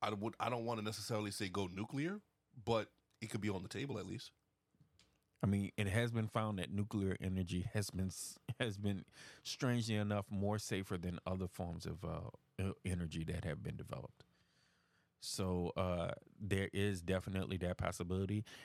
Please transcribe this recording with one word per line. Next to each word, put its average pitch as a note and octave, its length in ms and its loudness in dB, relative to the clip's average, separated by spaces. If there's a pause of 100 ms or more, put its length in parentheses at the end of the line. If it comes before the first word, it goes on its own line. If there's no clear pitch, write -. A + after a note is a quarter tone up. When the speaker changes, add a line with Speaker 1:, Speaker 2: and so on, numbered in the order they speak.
Speaker 1:
I G#2+ 80 4
would, G#2 300 0
I A2+ 100 2
don't A#2+ 140 0
wanna A2+ 180 0
necessarily G#2+ 480 0
say G2+ 180 -2
go F#2 240 0
nuclear, C#3 480 -2 (440)
but A2+ 240 4 (320)
it A2 100 -4
could - 100 0
be G#2 80 2
on F#2+ 140 0
the F#2 60 -8
table B2 300 -4
at F#2 80 -4
least. F#2+ 260 -8 (1080)
Speaker 2:
I - 40 4
mean, G2+ 300 4
it G#2 120 2
has A#2 220 4
been A2+ 160 2
found G#2+ 320 0
that - 140 -2
nuclear G2+ 480 2
energy F2+ 540 0
has G#2 160 0
been F#2+ 160 0
s-, - 320 -6 (200)
has G#2+ 200 -2
been, G2+ 260 0 (380)
strangely A#2+ 520 2
enough, G#2 360 2
more G#2 280 2
safer F#2+ 380 -2
than F2 300 -2
other F#2 200 0
forms E2+ 380 -4
of, D#2+ 180 -4
uh, E2 280 -4 (280)
e-, F#2+ 320 -2
energy E2 340 0
that E2+ 200 -2
have D2+ 180 -2
been - 140 -4
developed. - 480 -10 (960)
So, F2+ 560 2
uh, F2 360 2 (280)
there G2 320 2
is G2 300 2
definitely F#2+ 560 0
that F2 180 0
possibility. F#2+ 680 0 (200)